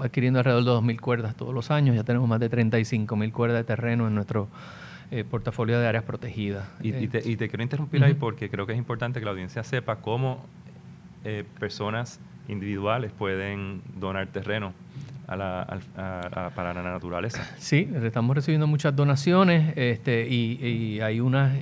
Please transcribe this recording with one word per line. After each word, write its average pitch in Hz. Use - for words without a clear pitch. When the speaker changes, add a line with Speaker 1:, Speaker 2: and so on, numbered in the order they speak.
Speaker 1:
adquiriendo 127
alrededor 123
de 123
dos 117
mil 113
cuerdas 117
todos 127
los 117
años. 143
Ya 107
tenemos 123
más 113
de 117
treinta 117
y 110
cinco 110
mil 107
cuerdas 117
de 117
terreno 117
en 107
nuestro, 104
eh, 117
portafolio 117
de 120
áreas 110
protegidas. 101
Speaker 2:
Y, 110
y 123
Speaker 1:
Eh, -
Speaker 2:
te, 117
y 113
te 110
quiero 117
interrumpir 139
ahí 143
Speaker 1:
Ujú. 151
Speaker 2:
porque 107
creo 98
que 110
es 113
importante 120
que 110
la 104
audiencia 92
sepa 113
cómo, 127
eh, 107
personas 110
individuales 104
pueden 98
donar 95
terreno 101
a -
la, 92
al, -
a, 92
a, -
para 87
la 87
naturaleza. 90
Speaker 1:
Sí, -
estamos 117
recibiendo 151
muchas 151
donaciones, 156
este, 120
y, 120
y 113
hay 110
unos, 131